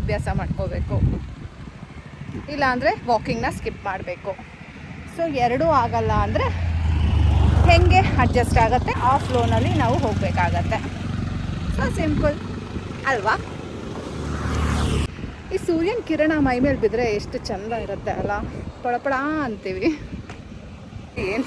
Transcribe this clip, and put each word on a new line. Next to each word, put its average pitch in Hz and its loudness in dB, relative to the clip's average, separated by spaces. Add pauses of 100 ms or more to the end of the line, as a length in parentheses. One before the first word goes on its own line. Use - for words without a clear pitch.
ಅಭ್ಯಾಸ 208 -2 (140)
ಮಾಡ್ಕೋಬೇಕು, 190 -2 (1600)
ಇಲ್ಲಾಂದ್ರೆ 269 2 (200)
ವಾಕಿಂಗ್‌ನ 233 0 (120)
ಸ್ಕಿಪ್ - -8
ಮಾಡ್ಬೇಕು. 190 -6 (840)
So 330 -4 (240)
ಎರಡೂ 262 2 (180)
ಆಗಲ್ಲ 226 2 (140)
ಅಂದ್ರೆ 302 2 (1200)
ಹೆಂಗೆ 349 8 (200)
ಅಡ್ಜಸ್ಟ್ 247 4
ಆಗತ್ತೆ, 247 2 (180)
ಆ 277 6 (100)
ಫ್ಲೋನಲ್ಲಿ 240 2 (100)
ನಾವು 247 2
ಹೋಗ್ಬೇಕಾಗತ್ತೆ. 196 2 (1000)
So 539 0 (160)
ಸಿಂಪಲ್ 302 2 (720)
ಅಲ್ವಾ? 220 0 (2250)
ಈ - 2 (100)
ಸೂರ್ಯನ 359 0
ಕಿರಣ 311 2 (140)
ಮೈ 254 2 (100)
ಮೇಲೆ 277 2
ಬಿದ್ರೆ 220 2 (140)
ಎಷ್ಟು 240 -6 (100)
ಚಂದ 214 -6 (120)
ಇರುತ್ತೆ 196 -4
ಅಲ್ಲ, 202 -2 (500)
ಪಳಪಳ 247 0 (320)
ಅಂತೀವಿ. 196 -2 (1400)
ಏನ್ 220 -2